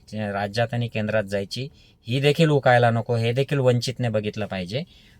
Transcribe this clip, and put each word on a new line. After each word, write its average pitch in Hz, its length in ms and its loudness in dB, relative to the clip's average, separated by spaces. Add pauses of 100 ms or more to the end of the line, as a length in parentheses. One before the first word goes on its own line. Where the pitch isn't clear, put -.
(120)
राज्यात 104 640 -4
आणि 120 140 -2
केंद्रात 107 360 -2
जायची. 98 440 -6 (380)
ही 127 140 -2
देखील 147 280 4
उकायला 123 420 4
नको, 117 260 -2
हे 117 160 0
देखील 139 260 0
वंचितने 123 500 0
बघितलं 107 380 -4
पाहिजे 95 360 -6 (380)